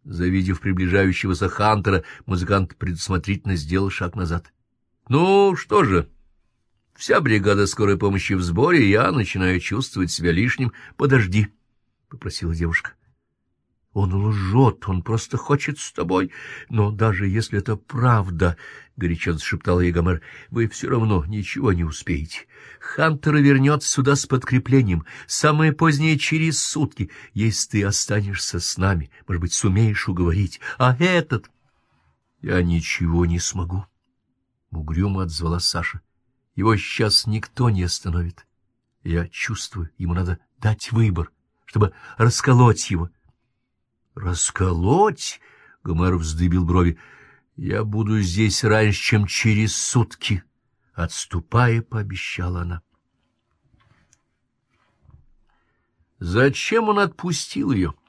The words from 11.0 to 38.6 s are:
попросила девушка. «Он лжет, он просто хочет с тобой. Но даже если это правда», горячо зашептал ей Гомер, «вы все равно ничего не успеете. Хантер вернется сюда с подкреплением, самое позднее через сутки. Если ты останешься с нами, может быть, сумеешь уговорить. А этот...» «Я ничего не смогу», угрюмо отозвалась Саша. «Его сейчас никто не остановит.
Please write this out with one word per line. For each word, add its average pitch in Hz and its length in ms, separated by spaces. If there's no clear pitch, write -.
попросила - 460
девушка. 82 380
«Он 98 220
лжет, 104 760
он 92 140
просто 117 340
хочет 147 420
с - 140
тобой. 92 400
Но 104 200
даже 101 380
если 104 300
это 104 180
правда», 92 800
горячо 85 380
зашептал 87 460
ей 90 120
Гомер, 85 300
«вы 113 180
все - 200
равно 107 380
ничего 104 480
не 85 100
успеете. 78 600
Хантер 151 560
вернется 143 520
сюда 139 280
с 139 80
подкреплением, 127 800
самое 156 460
позднее 156 460
через 160 440
сутки. - 480
Если 107 360
ты 101 140
останешься 98 720
с - 200
нами, 90 320
может 87 140
быть, 85 100
сумеешь 107 560
уговорить. 90 520
А 127 200
этот...» 170 520
«Я 95 220
ничего 85 640
не 85 120
смогу», 90 460
угрюмо 90 460
отозвалась 82 420
Саша. - 360
«Его 107 220
сейчас - 500
никто 110 440
не 95 120
остановит. 87 640